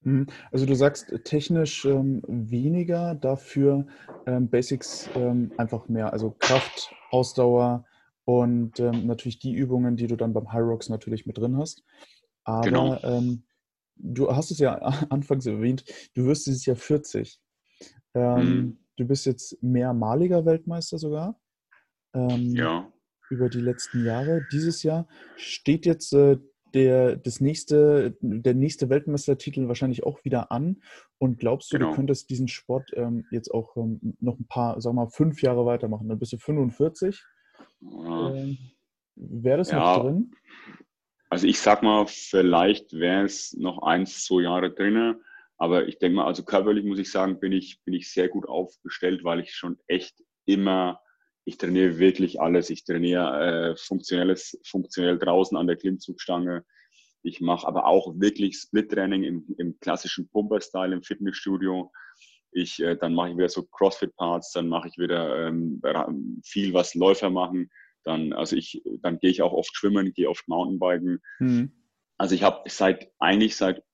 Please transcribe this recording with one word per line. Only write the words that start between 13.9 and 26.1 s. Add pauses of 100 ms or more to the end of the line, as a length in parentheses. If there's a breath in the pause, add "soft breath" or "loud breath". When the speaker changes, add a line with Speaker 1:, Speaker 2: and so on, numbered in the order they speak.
Speaker 1:
du
hast
es
ja
<laughs>
anfangs
erwähnt, (300 loud breath)
du
wirst
dieses
Jahr
vierzig. (720 loud breath)
Ähm,
Speaker 2:
Mhm. (180)
Speaker 1:
du
bist
jetzt
mehrmaliger
Weltmeister
sogar, (720 soft breath)
ähm,
Speaker 2:
Ja. (360)
Speaker 1:
über
die
letzten
Jahre.
Dieses
Jahr (300 loud breath)
steht
jetzt,